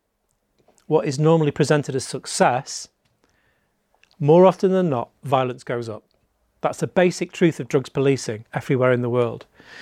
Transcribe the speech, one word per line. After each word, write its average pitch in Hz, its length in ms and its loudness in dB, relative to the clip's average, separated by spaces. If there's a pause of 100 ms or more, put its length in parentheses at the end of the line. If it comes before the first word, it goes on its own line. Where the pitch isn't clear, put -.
(920)
what 156 160 0
is 131 100 -4
normally 156 340 2
presented 147 440 0
as 127 100 -4
success, - 840 -4 (1300)
more 160 260 6
often 185 280 2
than 185 160 0
not, 123 200 -4 (140)
violence 131 400 -2
goes 120 240 -8
up. 107 160 -14 (560)
That's - 220 -4
the 151 60 -4 (160)
basic 175 280 -2
truth 165 300 0
of 123 80 -12
drugs 139 200 -2
policing 127 540 -2 (100)
everywhere 127 380 0
in 123 100 0
the 123 160 -4
world. 117 280 -4 (360)